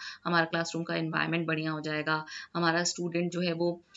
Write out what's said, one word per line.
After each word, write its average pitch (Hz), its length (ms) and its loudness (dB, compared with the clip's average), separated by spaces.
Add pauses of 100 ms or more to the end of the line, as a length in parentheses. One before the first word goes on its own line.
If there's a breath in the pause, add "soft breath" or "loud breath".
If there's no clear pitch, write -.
(240 loud breath)
हमारा 170 200 4
क्लासरूम 165 400 -2
का 170 100 -4
एनवायरनमेंट 160 520 0
बढ़िया 160 240 0
हो 156 100 -4
जाएगा, 156 460 -2 (280 loud breath)
हमारा 170 300 4
स्टूडेंट 175 480 0
जो 175 80 -2
है 175 120 2
वो, 175 320 0 (120 loud breath)